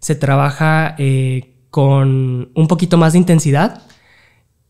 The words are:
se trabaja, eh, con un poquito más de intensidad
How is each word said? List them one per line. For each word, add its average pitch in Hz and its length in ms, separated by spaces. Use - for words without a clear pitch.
se 151 160
trabaja, 156 840
eh, 131 560
con 135 840
un 160 140
poquito 175 300
más 160 140
de 180 80
intensidad 160 600